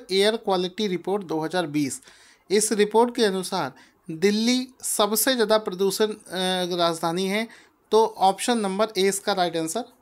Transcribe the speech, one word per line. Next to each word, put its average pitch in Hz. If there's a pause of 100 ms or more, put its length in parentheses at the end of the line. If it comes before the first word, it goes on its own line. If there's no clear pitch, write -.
(120)
एयर 208
क्वालिटी 190
रिपोर्ट 185
दो 160
हज़ार 165
बीस। 147 (480)
इस 208
रिपोर्ट 220
के 240
अनुसार 185 (380)
दिल्ली 220 (140)
सबसे 220
ज़्यादा 220
प्रदूषण, 196
अ, 208 (600)
राजधानी 170
है। 214 (200)
तो 220
ऑप्शन 196
नंबर 202 (100)
ए 190
इसका 196
राइट 175
आंसर 165 (180)